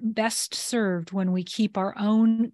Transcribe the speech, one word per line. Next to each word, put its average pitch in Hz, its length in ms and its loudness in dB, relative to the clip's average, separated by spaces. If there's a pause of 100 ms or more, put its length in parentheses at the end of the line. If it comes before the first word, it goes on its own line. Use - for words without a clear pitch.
best 220 520 -2
served 185 580 -2
when 185 200 0
we 185 100 0
keep 208 360 -2
our 190 200 -2
own 226 560 4